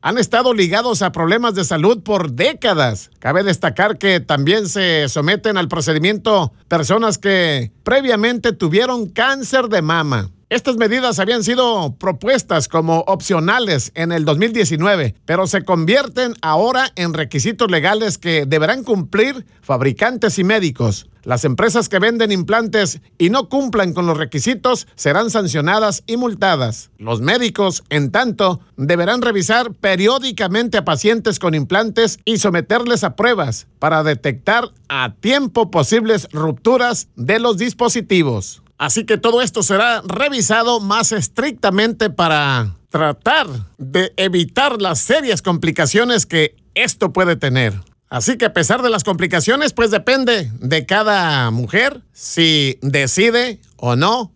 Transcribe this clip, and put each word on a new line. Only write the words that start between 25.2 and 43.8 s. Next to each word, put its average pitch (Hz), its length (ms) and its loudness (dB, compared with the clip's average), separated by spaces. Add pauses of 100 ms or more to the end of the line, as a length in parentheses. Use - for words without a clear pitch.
sancionadas 190 760 0
y 226 100 -4
multadas. 190 840 -2
Los 110 220 -4
médicos, 202 680 0
en 143 220 -2
tanto, 202 480 0 (180)
deberán 175 460 0
revisar 226 500 0
periódicamente 214 1040 0
a 170 80 0
pacientes 208 540 0
con 170 160 0
implantes 208 680 0
y 220 140 -2
someterles 208 680 0
a 147 120 -4
pruebas 196 500 0 (140)
para 156 240 2
detectar 151 640 -2 (200)
a 127 260 -4
tiempo 233 560 0
posibles 220 600 2
rupturas 220 840 0
de 170 240 0
los 226 180 2
dispositivos. 180 1040 0 (160)
Así 147 280 -2
que 214 120 2
todo 233 240 2
esto 226 220 -2
será 214 420 0
revisado 233 760 0
más 208 320 0
estrictamente 214 960 0
para 139 680 0 (140)
tratar 190 580 0 (300)
de 147 400 -2